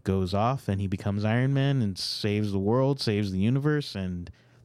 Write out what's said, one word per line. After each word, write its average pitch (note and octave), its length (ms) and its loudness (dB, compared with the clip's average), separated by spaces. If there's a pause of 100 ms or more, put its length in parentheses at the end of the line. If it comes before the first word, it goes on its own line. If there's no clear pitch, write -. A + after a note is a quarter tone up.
goes F#2+ 320 0
off A#2+ 320 0
and G2 120 0
he G2+ 60 -2
becomes G2+ 400 -2
Iron B2 280 2
Man C#3 280 2
and G2 160 -2
saves G#2 540 -2
the G2 80 0
world, C3 420 2
saves G#2 300 0
the F#2 80 -2
universe. C#3 560 0
And F2+ 340 -6 (360)